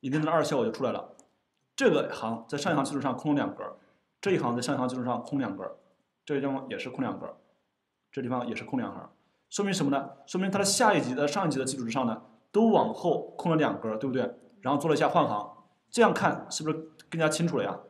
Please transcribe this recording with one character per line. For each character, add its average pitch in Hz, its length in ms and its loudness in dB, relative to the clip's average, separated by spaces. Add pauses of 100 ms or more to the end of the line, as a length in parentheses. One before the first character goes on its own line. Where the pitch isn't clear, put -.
indent 143 220 0
的 156 60 2
二 160 120 4
效 147 140 0
果 120 80 2
就 110 80 -2
出 - 100 -6
来 123 100 0
了， - 220 -10 (600)
这 254 140 6
个 139 200 2
行 113 380 -6
在 147 80 -6
上 170 160 0
一 - 20 2
行 143 80 2
基 135 120 -4
础 139 80 -2
上 131 120 -2
空 147 200 0
两 113 200 0
格， - 220 -12 (420)
这 202 120 -2
一 175 80 2
行 120 180 -2
在 123 60 -4
上 143 120 -2
一 127 40 -2
行 127 100 0
基 127 80 -4
础 123 80 -4
上 120 180 -2
空 - 160 -4
两 107 160 -2
格， 95 220 -10 (480)
这 147 100 -4
个 135 60 0
地 135 60 -4
方 135 240 -4
也 101 80 -6
是 131 100 -8
空 127 140 -6
两 98 180 -4
格， - 160 -12 (760)
这 135 120 -6
地 120 80 -6
方 123 180 -4
也 113 80 -6
是 - 80 -10
空 - 140 -4
两 110 160 -4
行， - 160 -14 (400)
说 - 120 -4
明 196 120 0
什 196 100 0
么 139 60 2
呢？ 135 220 -2 (140)
说 180 140 -4
明 190 100 -2
它 196 80 -2
的 196 60 2
下 214 300 4
一 147 80 4
级 123 120 -2
的 143 140 2
上 190 180 0
一 156 40 2
级 135 80 0
的 131 80 0
基 127 100 -4
础 123 80 -6
之 113 60 -4
上 127 160 0
呢， 110 160 -2 (280)
都 220 220 6
往 120 220 4
后 - 420 -2
空 - 140 -2
了 160 80 4
两 110 200 2
格， 110 200 -4
对 135 100 -2
不 123 60 -4
对？ 127 80 0 (400)
然 135 120 2
后 143 60 2
做 165 80 0
了 151 80 4
一 - 20 2
下 151 80 4
换 147 220 4
行， 104 360 -6 (260)
这 - 100 2
样 196 140 8
看 - 360 0
是 - 120 -8
不 156 80 -2
是 156 180 -4 (220)
更 165 100 -2
加 156 80 4
清 170 180 0
楚 139 120 0
了 101 60 0
呀？ 92 140 -4 (120)